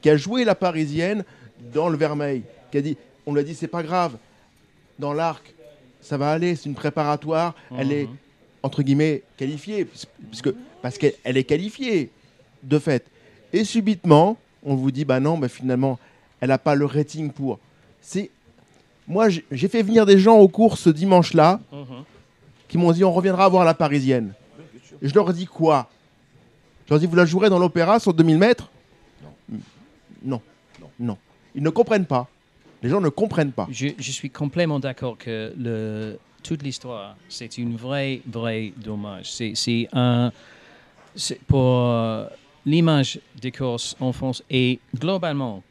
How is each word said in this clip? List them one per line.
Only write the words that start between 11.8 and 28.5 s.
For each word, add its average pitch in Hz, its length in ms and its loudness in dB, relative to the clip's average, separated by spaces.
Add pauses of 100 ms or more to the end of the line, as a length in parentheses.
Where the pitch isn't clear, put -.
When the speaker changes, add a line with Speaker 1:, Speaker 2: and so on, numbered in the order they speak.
Speaker 1:
de 139 160 0
fait. 139 280 0 (460)
Et 220 140 0
subitement, 196 720 4 (260)
on 139 120 -2
vous 131 160 0
dit 143 140 -4
bah 131 140 2
non, 156 200 0
bah 127 100 -2
finalement, 127 480 -2 (420)
elle 127 100 -2
n'a 135 100 2
pas 147 160 0
le 143 100 0
rating 147 460 -4
pour. 131 260 -6 (420)
C'est, - 300 -8 (800)
moi, 214 220 2
j'ai, 165 220 -2
j'ai 139 180 -2
fait 226 120 0
venir 220 240 2
des 196 140 8
gens 220 180 8
aux 196 120 10
courses 214 320 2
ce 180 100 6
dimanche-là 170 680 4 (120)
Speaker 2:
Mhm. 143 120 -14 (840)
Speaker 1:
qui - 100 -4
m'ont 170 140 4
dit 170 120 4
on 190 80 4
reviendra 185 380 4
voir 180 160 6
la 160 80 6
Parisienne. 131 600 0 (680)
Et 139 60 -4
je 139 80 -2
leur 185 180 4
dis 175 140 -6
quoi ? 156 420 0 (1000)
Je 147 60 0
leur 151 60 4
dis, 165 60 0
vous 170 100 -2
la 180 100 8
jouerez 185 240 2
dans 185 100 4
l'opéra 180 400 2
sur 196 140 0
deux 160 100 2
mille 160 140 4
mètres ? 226 340 2 (500)